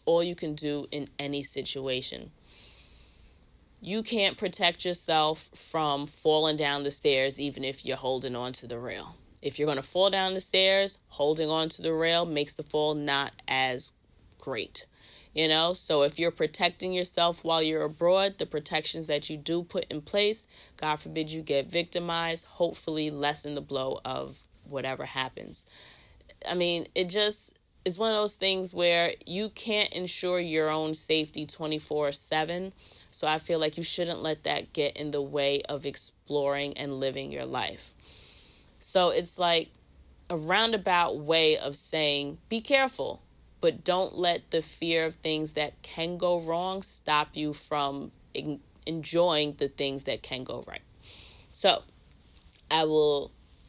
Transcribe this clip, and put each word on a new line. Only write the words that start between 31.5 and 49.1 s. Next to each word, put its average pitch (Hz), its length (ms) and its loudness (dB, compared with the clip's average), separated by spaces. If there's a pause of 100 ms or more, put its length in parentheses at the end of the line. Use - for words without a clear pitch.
seven. 170 600 -4 (380)
So - 160 -6
I 156 120 2
feel 165 200 0
like 160 180 0
you 170 60 -4
shouldn't 170 380 -4
let 156 220 -4
that 147 300 -2
get 143 240 0
in 147 140 -6
the 143 100 -2
way 139 420 0
of 143 220 -6
exploring 143 920 -4
and 139 220 -6
living 135 320 -4
your 139 140 -8
life. 127 480 -6 (880)
So 180 300 4
it's 170 280 -2
like 170 320 2 (600)
a 175 80 -2
roundabout 180 800 2
way 156 400 6
of 143 180 -4
saying, 147 640 -2 (100)
be 226 140 -2
careful, 269 600 0 (380)
but 160 240 2
don't 180 340 0
let 175 340 0
the 160 100 0
fear 165 440 0
of 160 100 -4
things 156 360 -2
that 151 300 -6
can 170 360 -6
go 175 220 0
wrong 180 420 -2
stop - 540 -2
you 151 160 -2
from 143 600 -4 (220)
en-, 151 280 -6 (240)
enjoying 156 720 2